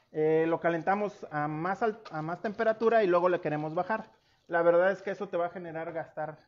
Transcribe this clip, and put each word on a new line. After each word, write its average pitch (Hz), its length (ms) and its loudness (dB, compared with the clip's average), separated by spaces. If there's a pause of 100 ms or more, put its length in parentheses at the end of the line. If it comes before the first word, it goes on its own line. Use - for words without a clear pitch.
(120)
eh, 160 360 2
lo 165 120 0
calentamos 185 720 -2
a 151 160 -2
más 170 340 -4
al-, 220 180 -2 (120)
a 156 100 -8
más 170 180 -6
temperatura 220 640 2
y 190 40 4
luego 175 220 4
le 175 120 0
queremos 151 320 -4
bajar. 180 380 -4 (340)
La 170 160 0
verdad 170 300 6
es 190 100 -4
que - 80 -8
eso 196 180 -6
te 185 100 -4
va 175 100 0
a - 20 -14
generar 165 420 -10
gastar 156 460 -8 (100)